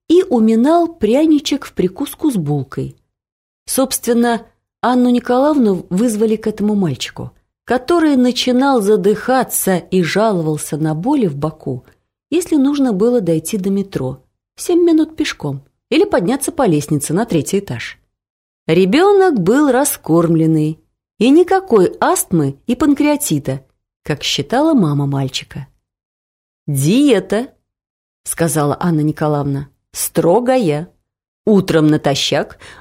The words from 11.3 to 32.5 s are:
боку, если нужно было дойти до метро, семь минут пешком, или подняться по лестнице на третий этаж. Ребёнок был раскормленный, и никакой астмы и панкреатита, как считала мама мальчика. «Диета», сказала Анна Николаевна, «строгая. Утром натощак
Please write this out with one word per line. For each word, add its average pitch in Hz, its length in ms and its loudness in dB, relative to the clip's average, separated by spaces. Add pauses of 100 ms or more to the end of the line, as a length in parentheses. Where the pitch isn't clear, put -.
боку, 143 500 -8 (440)
если 339 260 -2
нужно 277 380 0
было 233 280 0
дойти 165 360 -2
до 190 120 -4
метро, 190 540 -6 (320)
семь 349 280 0
минут 311 320 2
пешком, 143 480 -6 (260)
или 302 160 2
подняться 262 460 -2
по 277 140 0
лестнице 147 480 0
на 208 120 0
третий 170 340 -2
этаж. 135 400 -10 (680)
Ребёнок 294 720 4
был 254 320 2
раскормленный, 160 1080 0 (380)
и 226 120 2
никакой 339 680 4
астмы 175 680 0
и 240 80 -2
панкреатита, 277 880 0 (380)
как 147 200 -6
считала 285 500 0
мама 147 320 2
мальчика. 139 600 -6 (1000)
«Диета», 202 840 0 (720)
сказала 151 560 -2
Анна 165 220 0
Николаевна, 143 680 -2 (220)
«строгая. 175 1000 0 (540)
Утром 180 420 2
натощак 151 720 -2 (240)